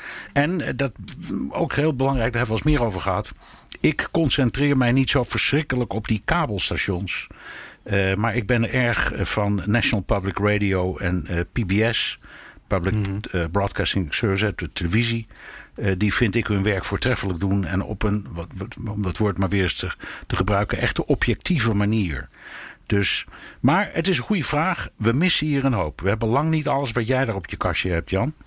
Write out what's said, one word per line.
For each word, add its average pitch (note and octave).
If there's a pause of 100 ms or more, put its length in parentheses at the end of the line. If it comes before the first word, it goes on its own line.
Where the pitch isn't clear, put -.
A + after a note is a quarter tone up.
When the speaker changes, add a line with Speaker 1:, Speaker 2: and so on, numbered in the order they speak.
(340)
Speaker 1:
En, D#3
eh, B2+
dat, B2+ (580)
ook -
heel D3
belangrijk, B2+
daar A#2
hebben A2
we F#2+
wel D3+
eens C#3+
meer A#2+
over F#2
gehad. F#2+ (480)
Ik -
concentreer C#3+
mij B2
niet C3
zo C3
verschrikkelijk B2
op A2
die A2
kabelstations. G2 (560)
Eh, G2
maar G#2
ik A2
ben A#2
erg, A#2+
eh, F#2+
van G2+
National G#2
Public G2
Radio G2
en, F2
eh, F2
P F#2
B G#2+
S, - (480)
Public, F#2
Speaker 2:
Mhm. G2 (140)
Speaker 1:
eh, F2+ (100)
Broadcasting G2
Service, G2
de -
televisie. A#2 (480)
Eh, G2+
die G2+
vind G#2+
ik A#2
hun G2
werk G2
voortreffelijk G2
doen G2
en F#2
op -
een, G#2
wat, E2+
wat, G2 (120)
om G#2
dat F2+
woord G2+
maar F#2+
weer G2
eens F2
te, F2 (360)
te -
gebruiken, G2+
echte -
objectieve A#2+
manier. G2+ (560)
Dus, - (340)
maar E3+
het D#3+
is F3+
een B2
goede G3
vraag. D#3+
We A2
missen D#3
hier C#3
een C3+
hoop. E2+
We E2+
hebben A2
lang D3
niet D#3
alles C3+
wat A2+
jij C3
daar A2+
op F#2+
je -
kastje F2+
hebt, E2
Jan. A2+
Speaker 2:
<laughs> - (140)